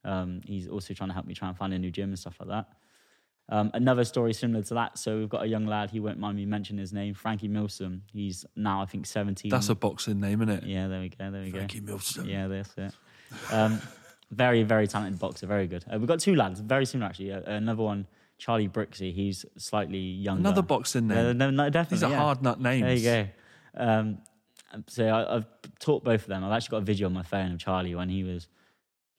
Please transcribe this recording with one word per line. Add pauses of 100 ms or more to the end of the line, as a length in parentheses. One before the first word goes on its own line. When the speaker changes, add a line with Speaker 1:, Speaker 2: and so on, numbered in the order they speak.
Speaker 1:
Um,
he's
also
trying
to
help
me
try
and
find
a
new
gym
and
stuff
like
that. (840)
Um,
another
story
similar
to
that.
So
we've
got
a
young
lad,
he
won't
mind
me
mentioning
his
name,
Frankie
Milsom.
He's (100)
now,
I
think,
seventeen.
Speaker 2:
That's
a
boxing
name,
isn't
it?
Speaker 1:
Yeah,
there
we
go,
there
we
Speaker 2:
Frankie
Speaker 1:
go.
Speaker 2:
Milsom.
Speaker 1:
Yeah,
that's
it. (580)
Um, (240)
<laughs>
very,
very
talented
boxer,
very
good.
Uh,
we've
got
two
lads,
very
similar
actually.
Uh,
another
one, (320)
Charlie
Brixey,
he's (140)
slightly
younger.
Speaker 2:
Another
boxing
name.
Speaker 1:
Uh,
no,
no,
definitely,
Speaker 2:
These
are
Speaker 1:
yeah.
Speaker 2:
hard
nut
names.
Speaker 1:
There
you (480)
go.
Um, (720)
so
I,
I've (340)
taught
both
of
them.
I've
actually
got
a
video
on
my
phone
of
Charlie
when
he
was (720)